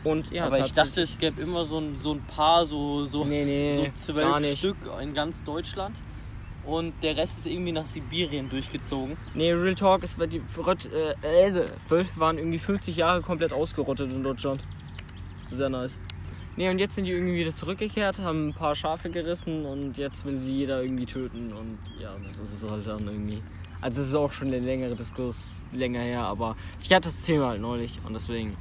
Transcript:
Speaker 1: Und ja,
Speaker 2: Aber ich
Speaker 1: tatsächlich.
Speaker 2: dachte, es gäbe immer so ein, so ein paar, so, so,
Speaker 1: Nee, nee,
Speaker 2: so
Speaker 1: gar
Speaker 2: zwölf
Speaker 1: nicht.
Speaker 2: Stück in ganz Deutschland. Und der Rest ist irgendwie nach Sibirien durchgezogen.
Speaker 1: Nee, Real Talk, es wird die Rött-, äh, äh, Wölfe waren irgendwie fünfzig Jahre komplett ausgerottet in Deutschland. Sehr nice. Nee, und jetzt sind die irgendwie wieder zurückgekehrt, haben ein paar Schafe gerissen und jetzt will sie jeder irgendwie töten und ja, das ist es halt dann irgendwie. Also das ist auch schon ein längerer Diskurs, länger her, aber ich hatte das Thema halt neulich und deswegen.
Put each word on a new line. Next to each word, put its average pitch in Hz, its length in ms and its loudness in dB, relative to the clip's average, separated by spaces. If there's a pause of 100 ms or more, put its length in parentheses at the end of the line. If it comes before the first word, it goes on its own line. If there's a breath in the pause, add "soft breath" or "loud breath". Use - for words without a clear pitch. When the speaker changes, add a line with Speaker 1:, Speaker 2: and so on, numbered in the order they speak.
Speaker 1:
Und 156 280 0
ja, 170 140 -2
Speaker 2:
Aber 135 140 4
ich 135 140 2
Speaker 1:
tatsächlich. 151 200 6
Speaker 2:
dachte, 180 80 2
es - 160 0
gäbe 151 240 0
immer 170 240 0
so 156 140 -2
ein, 151 180 -4
so 151 160 0
ein 143 120 -2
paar, 165 400 8
so, 143 400 0
so, 147 200 -2
Speaker 1:
Nee, 147 200 2
nee, 143 300 2
Speaker 2:
so 147 80 4
Speaker 1:
gar 139 120 -2
Speaker 2:
zwölf 147 460 4
Speaker 1:
nicht. 143 180 2
Speaker 2:
Stück 190 180 0 (240)
in 143 120 -6
ganz 151 300 -2
Deutschland. 175 540 -6 (640 loud breath)
Und 165 380 -2
der 156 160 2
Rest 170 220 0
ist - 80 -6
irgendwie 175 240 -2
nach 156 160 -2
Sibirien 147 640 -2
durchgezogen. 135 680 -4 (160)
Speaker 1:
Nee, 165 200 4
Real 180 200 4
Talk, 190 300 6
es - 160 -6
wird 165 140 0
die 165 100 -4 (140)
Rött-, 170 360 2
äh, 156 540 6
äh, 180 180 4 (240)
Wölfe 170 300 4
waren 160 180 6
irgendwie 165 220 0
fünfzig 185 380 0
Jahre 175 260 6
komplett 165 280 0
ausgerottet 139 600 0
in 131 100 -2
Deutschland. 135 420 -2 (880)
Sehr 135 180 0
nice. 127 280 -2 (600 loud breath)
Nee, 185 120 2
und 185 100 2
jetzt 202 160 2
sind 196 100 0
die 180 60 0
irgendwie 180 260 2
wieder 160 180 0
zurückgekehrt, 202 640 0
haben 160 300 0
ein 147 40 -4
paar 147 220 0
Schafe 160 340 -2
gerissen 165 560 -2
und 139 320 -4
jetzt 139 280 -4
will 139 120 -2
sie 131 200 -2
jeder 135 260 2
irgendwie 127 220 -2
töten 120 480 -6
und 110 260 -8 (200)
ja, 107 100 -8 (180)
das 98 120 -12
ist 104 220 -8
es 107 80 -6
halt 104 160 -4
dann 107 220 -4
irgendwie. 107 340 -4 (380 loud breath)
Also 127 220 -2
das 131 80 0
ist 135 60 0
auch 143 180 4
schon 135 200 -2
ein 123 100 0
längerer 127 320 0
Diskurs, - 760 -6
länger 123 300 -2
her, 120 240 -2
aber 110 300 -2 (240 loud breath)
ich - 140 2
hatte 185 160 6
das - 140 -6
Thema 147 260 4
halt 104 120 -2
neulich 117 440 -4
und 107 80 -6
deswegen. 110 480 -4